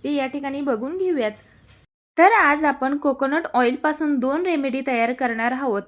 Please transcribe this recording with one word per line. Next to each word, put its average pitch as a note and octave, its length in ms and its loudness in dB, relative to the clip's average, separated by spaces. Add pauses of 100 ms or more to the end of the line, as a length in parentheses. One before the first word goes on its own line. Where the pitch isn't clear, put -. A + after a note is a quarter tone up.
ते C#4 60 -4
या C#4 160 -2
ठिकाणी C#4 340 -6
बघून C4+ 360 -4
घेऊयात. D#4 360 -2 (840)
तर F4+ 140 8
आज D#4 320 4
आपण C#4 320 0
कोकोनट C#4 460 0 (120)
ऑइलपासून D4 640 0
दोन C4+ 240 0
रेमेडी C#4 440 0
तयार A#3 260 0
करणार A#3+ 400 -2
आहोत. B3+ 360 -2